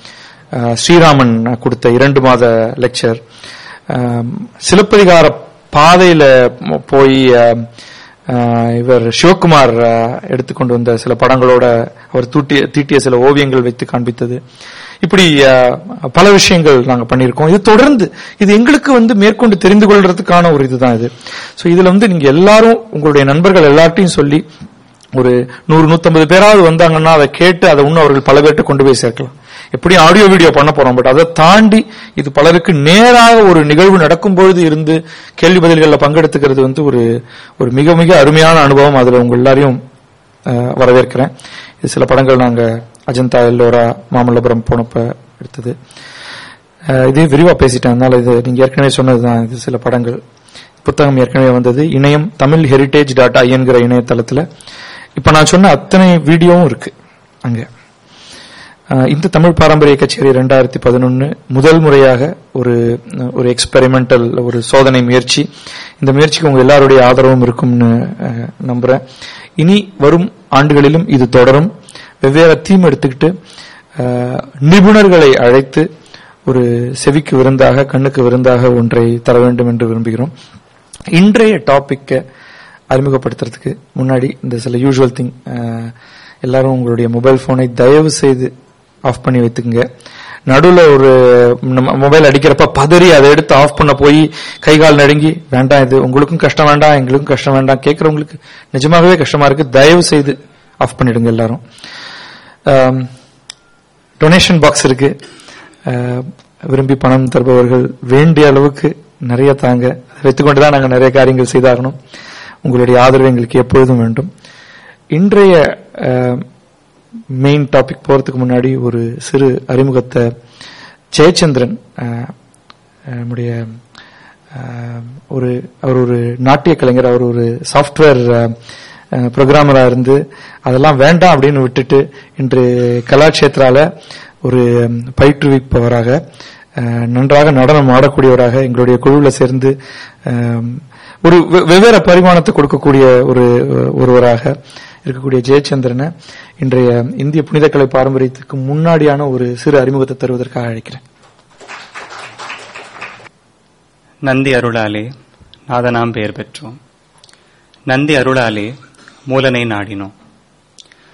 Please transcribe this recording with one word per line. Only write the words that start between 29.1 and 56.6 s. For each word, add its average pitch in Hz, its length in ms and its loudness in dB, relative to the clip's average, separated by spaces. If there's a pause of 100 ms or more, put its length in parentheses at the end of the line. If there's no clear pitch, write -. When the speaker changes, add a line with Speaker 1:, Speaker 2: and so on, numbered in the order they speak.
Speaker 1:
எப்படியும் 175 320 2
ஆடியோ 190 240 4
வீடியோ 180 220 4
பண்ண 143 260 2
போறோம், 131 200 0
but 123 120 0
அதை 143 240 2
தாண்டி 208 540 2 (300)
இது 143 160 -6
பலருக்கு 170 420 2
நேராக 226 720 4
ஒரு 180 220 4
நிகழ்வு 180 320 4
நடக்கும் 170 360 0
பொழுது 185 280 2
இருந்து 160 440 -2 (300)
கேள்வி 170 320 2
பதில்கள்ல 156 300 2
பங்கெடுத்துக்கிறது 143 640 0
வந்து 135 220 -2
ஒரு, 120 400 -2 (340)
ஒரு 120 140 -4
மிக, 147 240 2
மிக 165 240 4
அருமையான 160 400 4
அனுபவம். 139 360 2
அதுல 123 240 2
உங்க 120 160 0
எல்லாரையும், 131 480 0 (640)
அஹ், 123 300 -4
வரவேற்கிறேன். 127 560 0 (480)
இது - 80 -8
சில 135 180 -4
படங்கள் 131 300 2
நாங்க 117 480 -2 (280)
அஜந்தா, 123 340 0
எல்லோரா, 120 500 2 (160)
மாமல்லபுரம் 120 600 0
போனப்ப 117 420 -6 (260)
எடுத்தது. 120 360 -14 (1120)
அஹ், 131 200 0
இது 139 300 2
விரிவா 165 160 4
பேசிட்டேன், 127 380 -2
அதனால 127 260 0
இது 120 280 0
நீங்க 127 180 -2
ஏற்கனவே 135 260 0
சொன்னதுதான். 120 560 -2
இது 117 100 -12
சில 123 220 -8
படங்கள், 120 440 -6 (640)
புத்தகம் 139 340 0
ஏற்கனவே 127 340 0
வந்தது. 123 320 -2
இணையம் 147 540 -2
தமிழ் 147 220 0
ஹெரிட்டேஜ் 139 540 0
டாட் 123 240 2
ஐ 127 120 2
என்கிற 127 300 0
இணையதளத்துல 123 680 -2 (640)
இப்ப 151 160 0
நான் 160 140 4
சொன்ன 185 240 2
அத்தனை 180 480 2
வீடியோவும் 170 480 2